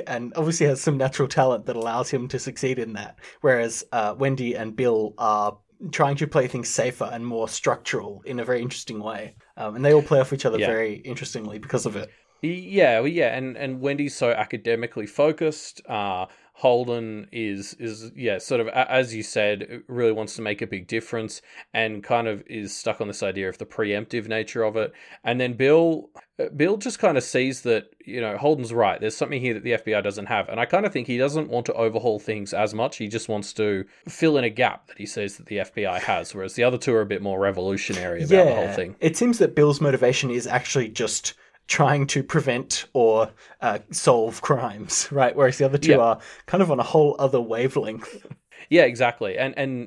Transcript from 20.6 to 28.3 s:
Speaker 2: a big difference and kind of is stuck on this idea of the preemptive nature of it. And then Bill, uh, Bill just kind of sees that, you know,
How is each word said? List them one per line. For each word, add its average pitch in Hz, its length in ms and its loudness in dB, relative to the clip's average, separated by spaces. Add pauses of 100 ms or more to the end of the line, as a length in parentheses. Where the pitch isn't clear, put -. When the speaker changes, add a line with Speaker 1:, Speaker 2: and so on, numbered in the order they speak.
Speaker 2:
a 117 40 -6
big 92 220 -10
difference 113 520 -6 (340)
and 110 280 -4
kind 117 260 0
of 101 180 -6
is 101 300 -10
stuck - 240 -4
on 107 80 -6
this 98 140 -10
idea 95 260 -4
of 92 100 -8
the 104 80 -12
preemptive 107 600 -4
nature 110 360 -2
of 110 140 0
it. 107 160 0 (300)
And 120 180 0
then 127 140 0
Bill, 156 560 4 (280)
uh, - 160 -2
Bill 175 240 2
just 214 200 -6
kind 165 200 2
of 123 60 2
sees 131 380 0
that, 113 280 0 (160)
you 120 160 -6
know, 104 160 -4